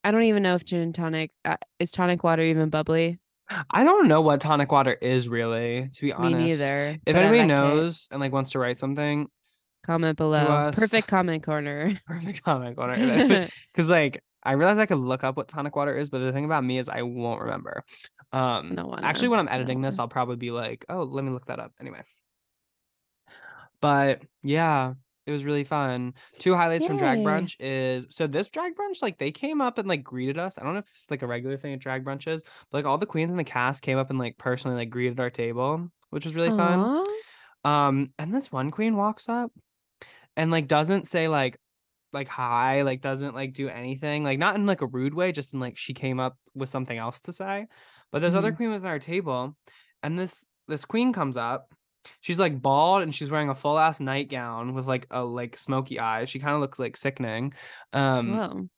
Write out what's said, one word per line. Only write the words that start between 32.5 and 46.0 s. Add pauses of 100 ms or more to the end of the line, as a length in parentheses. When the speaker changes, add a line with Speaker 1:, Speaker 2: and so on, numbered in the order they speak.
Speaker 2:
but,
like,
all
the
queens
in
the
cast
came
up
and,
like,
personally,
like,
greeted
our
table, (200)
which
was
really
fun.
Speaker 1:
Aw. (460)
Speaker 2:
Um,
and
this
one
queen
walks
up (840)
and,
like,
doesn't
say,
like, (540)
like,
"Hi,"
like,
doesn't,
like,
do
anything,
like,
not
in,
like,
a
rude
way,
just
in,
like,
she
came